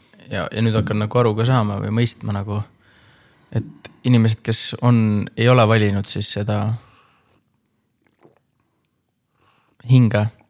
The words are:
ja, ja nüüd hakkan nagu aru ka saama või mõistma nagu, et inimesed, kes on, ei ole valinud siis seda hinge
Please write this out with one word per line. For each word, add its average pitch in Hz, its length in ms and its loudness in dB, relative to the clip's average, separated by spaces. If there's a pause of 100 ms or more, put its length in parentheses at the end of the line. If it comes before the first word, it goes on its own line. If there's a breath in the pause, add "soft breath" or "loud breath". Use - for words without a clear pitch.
(300)
ja, 101 220 -6
ja 113 100 -4
nüüd 113 120 0
hakkan 107 240 -2
nagu 107 200 -2
aru 113 160 2
ka 113 100 -2
saama 110 380 0
või 101 100 -6
mõistma 113 400 -4
nagu, 101 300 -6 (920 soft breath)
et 113 120 -4 (400)
inimesed, 113 380 4
kes - 400 -6
on, 110 440 2 (100)
ei 117 120 2
ole 123 200 6
valinud 104 380 2
siis - 260 -6
seda 104 400 -4 (3250 soft breath)
hinge 110 360 4 (240)